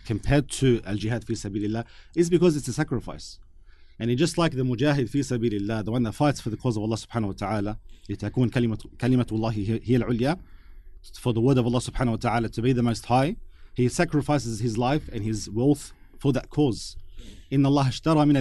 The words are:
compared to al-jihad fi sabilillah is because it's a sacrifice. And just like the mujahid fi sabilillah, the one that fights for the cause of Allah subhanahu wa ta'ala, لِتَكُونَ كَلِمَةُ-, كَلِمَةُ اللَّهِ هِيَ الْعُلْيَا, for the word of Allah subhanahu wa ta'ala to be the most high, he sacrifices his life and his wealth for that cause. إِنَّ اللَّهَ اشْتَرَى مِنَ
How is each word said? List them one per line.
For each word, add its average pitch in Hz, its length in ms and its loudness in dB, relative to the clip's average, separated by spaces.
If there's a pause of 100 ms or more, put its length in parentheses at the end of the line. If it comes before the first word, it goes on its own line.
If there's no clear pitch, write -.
compared 127 480 2
to 123 320 2
al-jihad 107 400 -4
fi 117 100 -4
sabilillah 104 500 -4 (320)
is 165 120 4
because 170 280 4
it's 131 100 -4
a 123 60 -4
sacrifice. 110 640 -6 (640)
And 120 160 0
just 160 220 0
like 170 140 2
the 131 100 -2
mujahid 127 480 2
fi 139 100 0
sabilillah, 110 640 -2
the 107 80 -4
one 123 120 2
that 107 80 -2
fights 147 280 0
for 117 100 -6
the 107 60 -4
cause 117 200 -2
of 104 60 -2
Allah 110 140 0
subhanahu 110 300 -4
wa 98 60 -4
ta'ala, 104 460 -4 (300)
لِتَكُونَ 104 420 0
كَلِمَةُ-, 117 460 -2
كَلِمَةُ 123 300 2
اللَّهِ 107 580 -2
هِيَ 120 160 4
الْعُلْيَا, 123 380 0 (800)
for 123 140 -2
the 110 80 0
word 131 180 6
of 117 80 2
Allah 123 140 2
subhanahu 120 300 -2
wa 113 60 0
ta'ala 113 320 0
to 110 140 -4
be 131 100 4
the 120 100 2
most 117 240 0
high, 135 300 2 (380)
he 123 140 4
sacrifices 135 720 0
his 113 180 -2
life 135 340 0
and 104 120 -6
his 107 260 -4
wealth 131 420 2 (260)
for 139 140 2
that - 160 -2
cause. - 480 -2 (540)
إِنَّ 139 160 4
اللَّهَ 139 220 4
اشْتَرَى 151 360 2
مِنَ 147 160 6